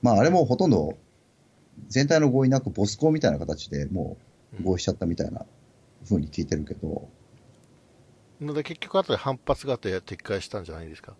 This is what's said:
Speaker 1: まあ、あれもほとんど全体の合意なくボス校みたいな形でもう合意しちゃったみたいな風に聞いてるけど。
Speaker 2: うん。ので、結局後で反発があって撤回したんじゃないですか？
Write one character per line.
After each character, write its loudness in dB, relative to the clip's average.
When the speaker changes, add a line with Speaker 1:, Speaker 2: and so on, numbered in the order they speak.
Speaker 1:
ま 6
あ、 6
あ 6
れ 6
も 6
ほ 0
と 2
ん 6
ど 2
全 0
体 6
の 4
合 4
意 4
な 4
く -6
ボ 0
ス -6
校 4
み 0
た 2
い 4
な -2
形 -6
で -4
も -6
う -6
合 0
意 -4
し -6
ち 0
ゃ 0
っ -2
た -4
み 0
た -4
い -8
な -10
風 2
に -4
聞 -8
い -4
て -2
る -6
け -12
ど。 -10
Speaker 2:
う -10
ん。 -8
の -6
で、 -4
結 -12
局 -2
後 2
で 0
反 -4
発 -2
が 0
あ 0
っ -12
て -4
撤 -12
回 -6
し -14
た -8
ん -12
じ -14
ゃ -12
な -12
い -14
で -16
す -20
か？ -20